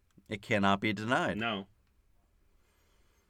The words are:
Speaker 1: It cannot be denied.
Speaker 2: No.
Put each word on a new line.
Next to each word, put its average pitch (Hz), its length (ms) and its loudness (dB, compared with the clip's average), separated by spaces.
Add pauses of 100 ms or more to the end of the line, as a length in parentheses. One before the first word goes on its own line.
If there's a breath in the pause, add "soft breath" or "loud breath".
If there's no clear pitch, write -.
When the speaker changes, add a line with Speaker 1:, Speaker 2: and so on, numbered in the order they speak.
(300)
Speaker 1:
It 104 120 -8
cannot 98 380 2
be 107 140 0
denied. 110 440 -2
Speaker 2:
No. 107 300 -4 (1600)